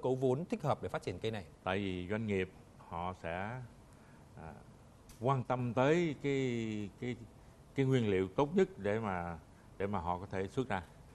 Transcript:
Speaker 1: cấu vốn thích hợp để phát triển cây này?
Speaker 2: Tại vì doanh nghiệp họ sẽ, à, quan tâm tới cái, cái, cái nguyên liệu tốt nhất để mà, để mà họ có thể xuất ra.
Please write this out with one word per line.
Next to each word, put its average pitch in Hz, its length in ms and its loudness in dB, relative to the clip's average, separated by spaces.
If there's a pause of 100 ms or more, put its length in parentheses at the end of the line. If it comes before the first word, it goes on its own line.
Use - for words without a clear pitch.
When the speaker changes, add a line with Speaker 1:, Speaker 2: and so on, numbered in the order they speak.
Speaker 1:
cấu 131 120 2
vốn 131 300 2
thích 214 180 -4
hợp 131 200 0
để 123 60 -2
phát - 140 -4
triển 92 160 -4
cây 110 120 -2
này? 104 140 -6 (200)
Speaker 2:
Tại 95 140 2
vì 90 320 -2
doanh 110 160 -2
nghiệp 95 240 2 (380)
họ 90 340 -4
sẽ, 98 380 -4 (840)
à, 80 100 -12 (680)
quan 127 240 2
tâm 123 300 0
tới 151 480 4
cái, 117 680 0 (100)
cái, 120 160 -4 (580)
cái 135 120 4
nguyên 123 240 4
liệu 95 180 4
tốt 147 280 2
nhất 190 120 6 (100)
để 101 220 0
mà, 87 380 -2 (400)
để 98 80 0
mà 101 120 0
họ 90 200 -2
có 98 80 -10
thể 98 220 -2
xuất 131 200 -2
ra. 95 140 -2 (320)